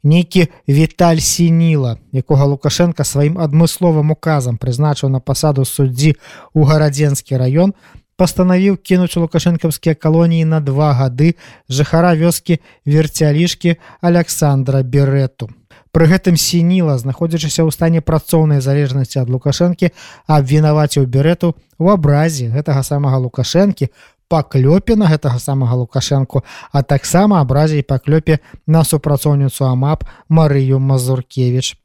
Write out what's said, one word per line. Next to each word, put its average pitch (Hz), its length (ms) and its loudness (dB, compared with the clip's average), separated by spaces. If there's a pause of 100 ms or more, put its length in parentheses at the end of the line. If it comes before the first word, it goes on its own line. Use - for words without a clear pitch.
Нейкі 170 400 2 (200)
Віталь 160 500 2
Сініла, 160 800 0 (140)
якога 135 360 0
Лукашенка 151 560 -2
сваім 147 320 -2
адмысловым 156 800 0
указам 131 420 -4
прызначыў 135 560 -2
на 131 80 -2
пасаду 135 480 -2
суддзі 139 460 0 (400)
ў 156 100 4
Гарадзенскі 143 720 0
раён, 147 380 0 (420)
пастанавіў 185 600 0
кінуць 180 400 -2
у 165 80 -2
лукашэнкаўскія 165 720 -2
калоніі 165 500 2
на 160 160 0
два 139 300 0
гады 131 400 0 (340)
жыхара 165 460 0
вёскі 165 480 -2 (240)
Верцялішкі 156 920 0 (240)
Аляксандра 143 800 0
Берэту. 135 720 0 (420)
Пры 165 160 4
гэтым 180 320 2
Сініла, 170 560 0
знаходзячыся 160 680 -4
ў 156 80 -2
стане 165 260 0
працоўнай 156 640 0
залежнасці 139 560 -2
ад 123 80 -2
Лукашэнкі, 160 640 -2 (320)
абвінаваціў 151 800 2
Берэту 151 540 -2 (180)
ў 185 220 2
абразе 147 560 0
гэтага 143 320 -2
самага 143 320 -2
Лукашэнкі, 139 720 -2 (380)
паклёпе 156 680 0
на 208 120 2
гэтага 139 320 -2
самага 131 340 -2
Лукашэнку, 127 680 -2 (280)
а 143 100 0
таксама 180 580 2
абразе 147 400 0
і - 20 -6
паклёпе 151 560 0 (280)
на 160 180 4
супрацоўніцу 143 800 0
амап 131 400 -2 (240)
Марыю 139 500 2
Мазуркевіч. 127 1040 -2